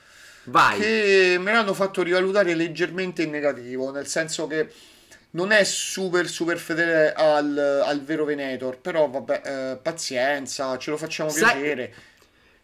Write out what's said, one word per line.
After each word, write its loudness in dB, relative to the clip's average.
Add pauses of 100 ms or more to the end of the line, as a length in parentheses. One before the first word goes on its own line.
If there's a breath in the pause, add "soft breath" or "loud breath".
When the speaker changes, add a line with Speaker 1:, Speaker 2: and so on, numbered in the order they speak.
(460 loud breath)
Speaker 1:
vai. 4
Speaker 2:
che 4
me -2
l'hanno 2
fatto -2
rivalutare 2
leggermente -2
in -4
negativo, -4
nel -8
senso -4
che -2 (600 soft breath)
non -2
è 6
super, -2
super -2
fedele 2
al, 2
al 0
vero -2
Venator, -4
però 0
vabbè, -4
eh, -6
pazienza, -2
ce -8
lo -2
facciamo -6
Speaker 1:
Sai, 2
Speaker 2:
piacere. -4 (720 soft breath)